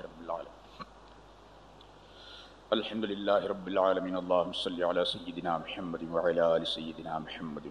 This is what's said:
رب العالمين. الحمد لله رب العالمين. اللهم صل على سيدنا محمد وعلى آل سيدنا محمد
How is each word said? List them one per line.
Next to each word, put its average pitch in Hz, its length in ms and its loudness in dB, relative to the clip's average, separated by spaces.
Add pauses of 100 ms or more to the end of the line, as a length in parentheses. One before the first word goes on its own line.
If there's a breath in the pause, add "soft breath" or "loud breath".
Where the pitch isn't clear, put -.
رب 78 220 -14
العالمين. 82 280 -8 (2250 loud breath)
الحمد 107 320 0
لله 101 420 2
رب 95 220 -4
العالمين. 92 480 4
اللهم 90 360 2
صل 87 300 -4
على 87 220 4
سيدنا 85 540 -2
محمد 82 540 -6
وعلى 85 440 6
آل 80 100 2
سيدنا 80 520 -6
محمد 76 520 -10